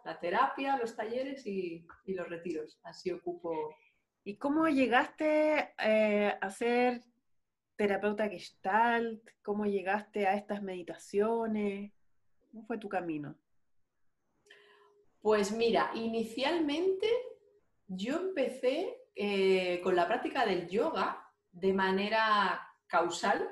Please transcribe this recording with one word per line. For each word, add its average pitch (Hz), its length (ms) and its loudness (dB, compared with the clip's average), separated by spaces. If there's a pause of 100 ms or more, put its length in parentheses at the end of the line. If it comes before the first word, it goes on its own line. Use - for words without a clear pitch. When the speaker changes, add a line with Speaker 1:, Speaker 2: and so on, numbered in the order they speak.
Speaker 1:
la 160 160 -10
terapia, 269 560 0
los 233 180 -4
talleres 254 500 -6
y, 175 400 -6 (200)
y 190 80 -4
los 175 160 -6
retiros. 165 520 -8
Así 170 300 -8
ocupo. 165 640 -6 (480)
Speaker 2:
¿Y 202 140 -10
cómo 320 320 2
llegaste, 294 1040 2 (100)
eh, 214 560 4
a 196 100 -6
ser 240 540 0 (720)
terapeuta 208 540 0
Gestalt? 226 920 0 (200)
¿Cómo 208 240 -2
llegaste 202 600 0
a 196 100 4
estas 208 240 -6
meditaciones? 202 1300 -2 (580)
¿Cómo 220 180 -18
fue 226 100 -4
tu 208 100 -10
camino? 160 480 -6 (1800)
Speaker 1:
Pues 208 320 2
mira, 220 440 2
inicialmente 294 1120 0 (760)
yo 202 320 -4
empecé, 330 800 -2 (160)
eh, 190 680 2
con 180 140 4
la 170 100 4
práctica 254 380 0
del 175 240 0
yoga 233 520 0 (300)
de 190 220 0
manera 196 920 2 (220)
causal, 180 640 0